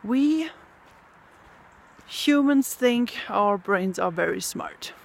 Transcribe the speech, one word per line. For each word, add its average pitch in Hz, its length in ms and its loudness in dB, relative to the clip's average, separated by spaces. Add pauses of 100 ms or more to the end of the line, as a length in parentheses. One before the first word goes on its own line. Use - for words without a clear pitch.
We 294 460 0 (1600)
humans 285 680 2
think 240 420 0 (140)
our 202 260 2
brains 190 420 -2
are 180 140 0
very 170 300 -2
smart. - 500 -10 (120)